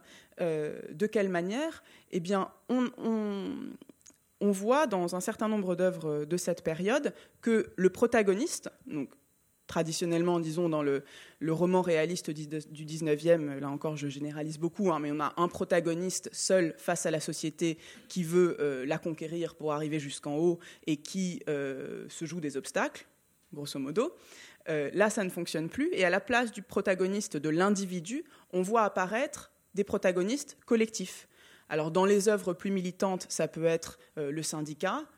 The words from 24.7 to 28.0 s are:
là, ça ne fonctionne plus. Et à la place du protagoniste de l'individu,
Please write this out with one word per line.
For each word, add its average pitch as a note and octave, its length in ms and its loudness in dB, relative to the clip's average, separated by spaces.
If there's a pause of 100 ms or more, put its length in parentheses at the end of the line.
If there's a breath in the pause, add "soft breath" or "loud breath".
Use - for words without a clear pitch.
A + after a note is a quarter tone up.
là, F3 160 4
ça G3+ 140 -2
ne F#3 60 -2
fonctionne E3+ 380 -4
plus. D4+ 240 -2
Et F#3 120 2
à F3 60 4
la F#3+ 100 2
place A#3 320 0
du G3+ 100 -12
protagoniste F#3+ 760 0
de D3 120 -2
l'individu, F#3 760 0 (280 loud breath)